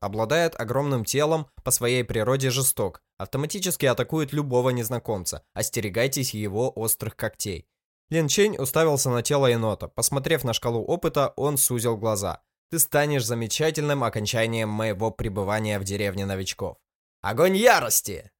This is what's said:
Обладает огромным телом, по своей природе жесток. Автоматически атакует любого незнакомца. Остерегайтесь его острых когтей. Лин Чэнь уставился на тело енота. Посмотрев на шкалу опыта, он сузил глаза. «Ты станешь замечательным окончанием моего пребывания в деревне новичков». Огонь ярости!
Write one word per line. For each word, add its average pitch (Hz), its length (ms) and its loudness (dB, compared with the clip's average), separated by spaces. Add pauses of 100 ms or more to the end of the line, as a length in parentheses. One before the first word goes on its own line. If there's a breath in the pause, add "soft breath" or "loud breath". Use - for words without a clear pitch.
Обладает 113 580 0
огромным 123 460 0
телом, 151 420 0 (160)
по 123 80 -2
своей 120 320 2
природе 127 460 0
жесток. 117 520 -2 (160)
Автоматически 151 680 -4
атакует 139 480 0
любого 131 380 2
незнакомца. 117 720 -4 (100)
Остерегайтесь 113 800 -2
его 107 420 -2
острых 107 400 -2
когтей. 104 520 -6 (420)
Лин 156 180 2
Чэнь 208 300 4
уставился 143 520 2
на 120 140 2
тело 139 240 4
енота. 110 400 0
Посмотрев 135 560 0
на 117 100 0
шкалу 117 300 -2
опыта, - 520 0
он 143 220 0
сузил 117 400 0
глаза. 101 440 -2 (280)
«Ты 165 100 0
станешь 147 460 2
замечательным 143 800 -2
окончанием 113 640 0
моего 107 420 -2
пребывания 104 680 -2
в 95 40 -6
деревне 98 420 -2
новичков». 95 520 -6 (440)
Огонь 151 340 2
ярости! 175 840 2